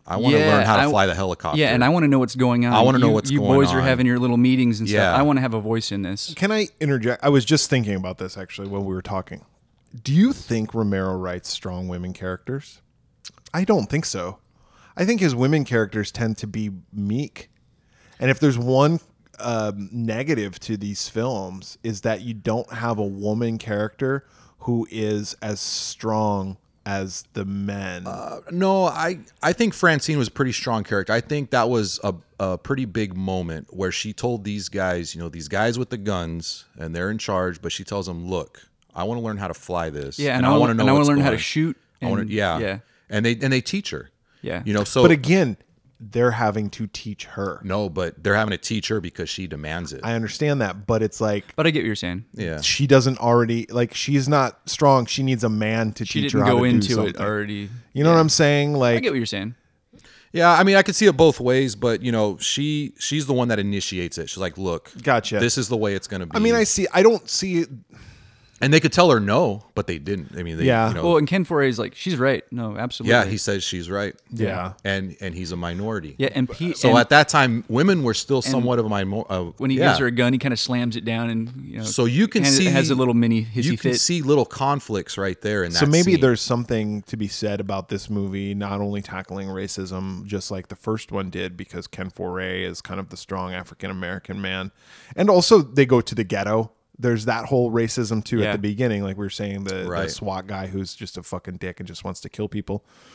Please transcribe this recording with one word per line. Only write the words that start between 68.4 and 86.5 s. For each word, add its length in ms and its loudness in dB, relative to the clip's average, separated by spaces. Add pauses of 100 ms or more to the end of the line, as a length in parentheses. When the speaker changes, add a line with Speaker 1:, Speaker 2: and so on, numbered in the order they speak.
Speaker 1:
And 140 4
they 60 8
could 120 4
tell 200 6
her 80 6
no, 460 2 (100)
but 100 -2
they 140 -6
didn't. 360 -8
I 60 -8
mean, 160 -6
they, 60 0
Speaker 3:
Yeah. 240 4
Speaker 1:
you 80 0
know. 140 -4
Speaker 2:
Well, 80 6
and 100 2
Ken 180 0
Foree 220 0
is 100 0
like, 160 -6
"She's 240 -4
right. 320 0
No, 260 -8
absolutely." 380 -4
Speaker 1:
Yeah, 120 6
he 120 -4
says 260 -2
she's 240 -6
right. 280 -4 (160)
Speaker 3:
Yeah. 420 -4 (100)
Speaker 1:
And, 380 -4
and 140 -8
he's 160 -8
a 40 -6
minority. 640 -8
Speaker 2:
Yeah, 160 -2
and 160 0
Pe-, 240 -6
Speaker 1:
So 160 2
Speaker 2:
and 80 8
Speaker 1:
at 120 4
that 200 6
time, 380 2
women 340 4
were 140 0
still 220 0
Speaker 2:
and 80 -2
Speaker 1:
somewhat 340 0
of 80 0
a 20 -2
minor-, 420 -2
uh, 120 -2 (160)
Speaker 2:
when 100 0
he 80 2
Speaker 1:
yeah. 120 4
Speaker 2:
gives 100 4
her 80 2
a 40 0
gun, 220 2
he 60 0
kinda 180 -2
slams 380 -2
it 100 -8
down 240 -2
and, 240 -4 (140)
you 100 -12
know, 60 -8
Speaker 1:
So 220 0
you 220 4
can 180 0
Speaker 2:
has, 120 6
Speaker 1:
see, 80 4
Speaker 2:
has 240 2
a 60 4
little 180 4
mini 320 4
hissy 200 -2
Speaker 1:
you 120 0
can 140 0
Speaker 2:
fit. 100 0
Speaker 1:
see 220 0
little 220 4
conflicts 760 -4
right 200 -2
there 240 -2
in 80 -4
Speaker 3:
So 140 2
Speaker 1:
that 60 2
Speaker 3:
maybe 220 4
Speaker 1:
scene. 80 4
Speaker 3:
there's 200 4
something 640 -2